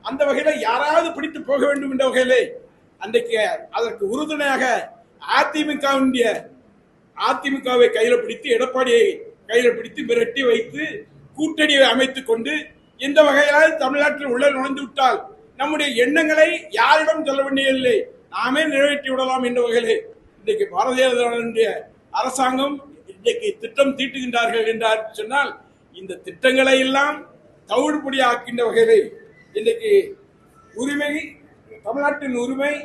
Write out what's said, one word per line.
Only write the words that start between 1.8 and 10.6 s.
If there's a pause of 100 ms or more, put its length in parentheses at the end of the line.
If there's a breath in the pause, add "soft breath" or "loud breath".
என்ற
வகையிலே (640)
அன்றைக்கு (400)
அதற்கு
உறுதுணையாக (720)
அதிமுகவினுடைய, (920)
அதிமுகவை
கையில
பிடித்து,
எடப்பாடியை (440)
கையில
பிடித்து
மிரட்டி
வைத்து (520)